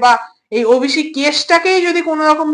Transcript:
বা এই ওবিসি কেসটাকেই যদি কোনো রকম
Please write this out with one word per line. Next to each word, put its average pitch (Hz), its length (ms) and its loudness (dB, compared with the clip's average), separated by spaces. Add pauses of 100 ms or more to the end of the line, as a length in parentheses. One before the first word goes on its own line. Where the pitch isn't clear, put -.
বা 247 100 6 (440)
এই 240 80 0 (100)
ওবিসি 269 280 0 (140)
কেসটাকেই 339 680 0
যদি 349 220 -2
কোনো 311 220 -2
রকম 311 240 0